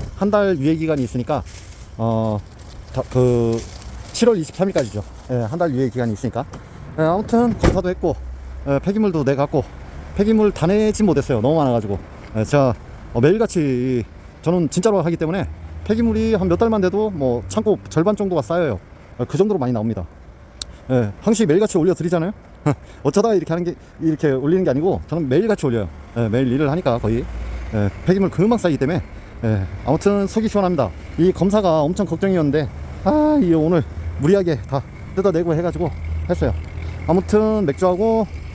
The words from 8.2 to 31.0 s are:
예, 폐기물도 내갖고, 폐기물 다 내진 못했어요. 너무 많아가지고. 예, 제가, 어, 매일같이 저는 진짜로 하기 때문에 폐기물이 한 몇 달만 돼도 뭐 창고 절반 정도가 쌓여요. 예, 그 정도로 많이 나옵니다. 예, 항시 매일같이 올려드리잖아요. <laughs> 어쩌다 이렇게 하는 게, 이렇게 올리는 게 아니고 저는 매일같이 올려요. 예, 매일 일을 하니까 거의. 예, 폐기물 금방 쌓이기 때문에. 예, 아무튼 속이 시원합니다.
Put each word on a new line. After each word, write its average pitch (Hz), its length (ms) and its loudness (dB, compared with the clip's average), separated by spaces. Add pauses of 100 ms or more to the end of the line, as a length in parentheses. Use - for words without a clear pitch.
예, 139 120 2
폐기물도 196 440 2
내갖고, 139 400 2 (540)
폐기물 214 340 4
다 160 160 0
내진 214 380 2
못했어요. 139 340 2
너무 131 160 4
많아가지고. 117 420 2 (380)
예, 110 80 0
제가, 131 300 4 (400)
어, 120 80 2
매일같이 135 840 2 (380)
저는 170 280 2
진짜로 196 320 2
하기 170 160 0
때문에 165 300 -2 (380)
폐기물이 220 500 0
한 185 140 2
몇 190 80 2
달만 220 240 2
돼도 196 300 0
뭐 127 360 -2
창고 214 320 0 (100)
절반 180 260 2
정도가 185 260 0
쌓여요. 156 360 0 (440)
예, 123 40 0
그 147 120 -6
정도로 202 200 2
많이 127 140 0
나옵니다. 110 340 -2 (840)
예, 117 320 2
항시 220 240 2
매일같이 190 320 2
올려드리잖아요. 170 540 0 (320)
<laughs> 147 100 2 (300)
어쩌다 202 300 2
이렇게 165 200 0
하는 175 100 -2
게, 175 100 -4 (280)
이렇게 156 300 2
올리는 147 320 2
게 165 60 2
아니고 143 380 0
저는 156 220 -2
매일같이 202 360 0
올려요. 113 220 0 (300)
예, 117 100 0
매일 123 240 2
일을 139 180 0
하니까 139 300 0
거의. 113 240 -2 (500)
예, 104 160 2 (160)
폐기물 190 240 2
금방 214 280 2
쌓이기 170 200 0
때문에. 147 240 0 (440)
예, 107 180 0 (220)
아무튼 196 420 2
속이 220 220 0
시원합니다. 180 400 2 (280)